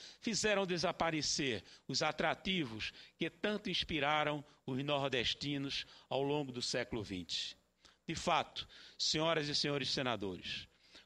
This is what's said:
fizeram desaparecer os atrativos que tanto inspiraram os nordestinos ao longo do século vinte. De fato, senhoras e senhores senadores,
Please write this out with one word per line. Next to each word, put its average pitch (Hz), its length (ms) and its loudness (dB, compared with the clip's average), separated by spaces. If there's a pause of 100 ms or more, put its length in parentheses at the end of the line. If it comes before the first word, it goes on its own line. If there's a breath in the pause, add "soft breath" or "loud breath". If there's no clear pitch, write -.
(200 loud breath)
fizeram 202 460 2
desaparecer 160 1000 0 (220 loud breath)
os 139 160 0
atrativos 156 880 0 (240 loud breath)
que 165 140 -2
tanto 208 400 -2
inspiraram 147 760 2 (220 loud breath)
os 135 180 -2
nordestinos 139 1000 0 (240 loud breath)
ao 131 120 2
longo 143 300 0
do 123 80 -6
século 120 420 -2
vinte. 92 540 -6 (500 loud breath)
De 160 80 -4
fato, - 540 0 (300 loud breath)
senhoras 156 500 2
e 147 60 -2
senhores 143 340 0
senadores, 107 800 -2 (360 loud breath)